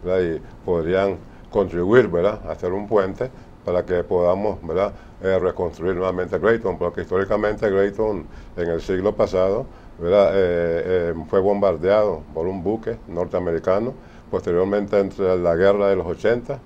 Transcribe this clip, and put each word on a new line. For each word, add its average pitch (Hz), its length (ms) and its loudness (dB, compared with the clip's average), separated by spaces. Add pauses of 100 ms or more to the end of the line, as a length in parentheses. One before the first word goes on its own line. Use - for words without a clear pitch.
¿verdad? 92 160 2
Y 82 220 -2 (240)
podrían 92 500 2 (340)
contribuir, 98 580 4
¿verdad? 90 380 0
A 80 60 -6
hacer 90 220 -4
un 101 120 -6
puente 107 440 0 (340)
para 90 220 0
que 87 180 0
podamos, 92 580 0
¿verdad? 90 300 -2 (300)
Eh, 95 160 2
reconstruir 87 560 -2
nuevamente 92 440 -2
Greytown, 98 380 0
porque 87 240 -4
históricamente 104 680 -2
Greytown 101 560 0 (320)
en 87 100 -2
el 85 140 -2
siglo 95 340 0
pasado, 98 480 0 (340)
¿verdad? 90 360 4
Eh, 85 500 2
eh, 87 300 0 (140)
fue 98 120 2
bombardeado 98 800 2 (140)
por 80 120 -2
un 92 160 -6
buque 110 360 -4 (100)
norteamericano, 90 840 -2 (360)
posteriormente 101 720 0
entre 95 380 0
la 87 160 2
guerra 101 340 4
de 98 80 4
los 87 100 -2
ochenta 117 600 -2